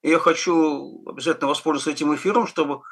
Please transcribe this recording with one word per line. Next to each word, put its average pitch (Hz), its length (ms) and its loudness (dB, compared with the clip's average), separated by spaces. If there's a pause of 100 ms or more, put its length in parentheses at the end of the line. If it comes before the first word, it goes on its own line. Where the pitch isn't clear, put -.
И - 60 -2
я 165 100 6
хочу 160 880 2
обязательно 143 420 -2
воспользоваться 151 420 -2
этим 151 240 0
эфиром, 202 320 0
чтобы 143 340 -2 (120)